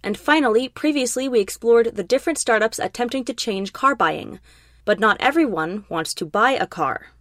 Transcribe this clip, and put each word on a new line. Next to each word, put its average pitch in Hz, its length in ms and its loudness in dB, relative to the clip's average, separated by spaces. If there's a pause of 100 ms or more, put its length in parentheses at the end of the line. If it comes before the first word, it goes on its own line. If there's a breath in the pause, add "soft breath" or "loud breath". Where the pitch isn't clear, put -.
And 208 120 -4
finally, 262 540 2
previously 269 580 -2
we 247 120 2
explored 226 560 2
the 202 80 -6
different 277 340 0
startups 220 400 0
attempting 240 480 -4
to 269 80 -6
change 196 400 -6
car 269 220 2
buying. 160 440 -2 (460 soft breath)
But 208 140 0
not 208 200 2
everyone 208 680 0
wants 160 260 -4
to 170 120 -8
buy 220 240 2
a 180 160 -2
car. - 400 -4 (140)